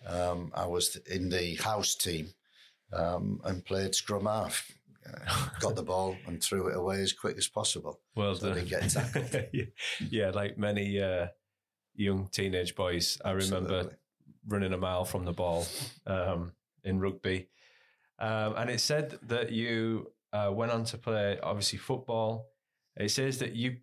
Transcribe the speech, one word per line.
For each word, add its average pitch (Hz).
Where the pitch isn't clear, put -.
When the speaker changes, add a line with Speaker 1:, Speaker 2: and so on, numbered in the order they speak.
Speaker 1:
Um, 87
I 87
was 87
in 90
the 87
house 107
team, 85
um, 90
and 92
played 95
scrum 101
half. 107
Uh, -
<laughs> -
got 110
the 92
ball 92
and 82
threw 95
it -
away 95
as 190
quick -
as 98
possible. -
Speaker 2:
Well 101
Speaker 1:
So 92
I -
Speaker 2:
done. 90
Speaker 1:
didn't -
get 92
tackled. -
Speaker 2:
<laughs> -
Yeah. 131
Yeah, 104
like 101
many, 101
uh, 92
young 98
teenage 92
boys. 90
I 98
remember 95
Speaker 1:
Absolutely. 90
Speaker 2:
running 101
a 92
mile 92
from 92
the 87
ball, 85
um, 90
in 95
rugby. 92
Um, 107
and 120
it 120
said 151
that 117
you, 113
uh, 104
went 117
on 113
to 113
play, 104
obviously, 101
football. 113
It 104
says 131
that -
you 123